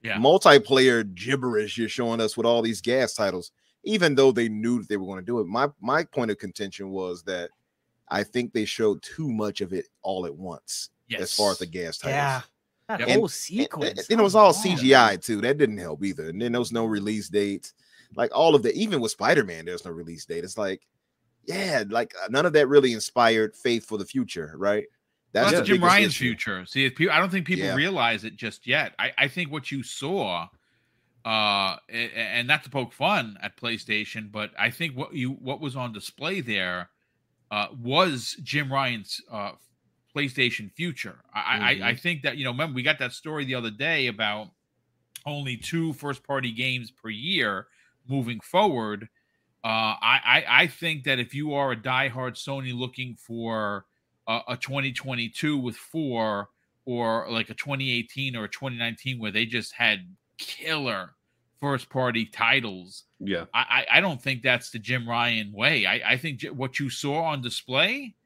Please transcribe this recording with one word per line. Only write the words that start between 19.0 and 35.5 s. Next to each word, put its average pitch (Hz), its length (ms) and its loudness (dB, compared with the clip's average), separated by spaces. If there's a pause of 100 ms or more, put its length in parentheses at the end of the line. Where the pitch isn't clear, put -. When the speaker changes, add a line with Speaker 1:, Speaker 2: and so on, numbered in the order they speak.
Speaker 2:
with 113 120 -2
Spider-Man, 95 540 0
there's 87 200 -8
no 90 60 -8
release 82 340 -12
date. 85 180 -6
It's 95 140 -10
like, 95 280 -4 (580)
yeah, 170 460 -2
like, 113 240 -2 (100)
uh, 95 60 -8
none 143 160 2
of 156 80 0
that 147 140 8
really 135 260 8
inspired 110 640 4
faith 117 300 0
for 107 120 -4
the 95 80 -6
future, 85 520 -6
right? 101 280 0 (460)
That's 135 200 4
Speaker 1:
Well, - 0 -
that's 170 100 4
Speaker 2:
the - 20 0
Speaker 1:
Jim 190 140 4
Speaker 2:
biggest 180 200 8
Speaker 1:
Ryan's 196 180 4
Speaker 2:
issue. - 0 -
Speaker 1:
future. 117 500 -4
See, 135 180 0
if 127 100 0
people, 165 200 2
I 160 40 6
don't 185 120 2
think 180 160 -2
people 185 220 -2
Speaker 2:
Yeah. - 20 0
Speaker 1:
realize 131 540 0
it 113 120 -12
just - 300 -12
yet. 127 320 0
I, 123 200 -2
I 139 100 2
think 160 220 -6
what 147 200 -10
you 135 120 -6
saw, 113 680 -4 (760)
uh, 117 40 -6
a-, 101 500 0 (120)
a-, 117 280 -6
and 117 300 -4
not 151 160 0
to 131 60 -18
poke 131 220 -4
fun 135 500 -2
at 104 160 -10
PlayStation, 107 760 -4
but 107 260 -8
I 113 120 2
think 156 260 -6
what 143 180 -10
you, 131 180 -4
what 127 280 -8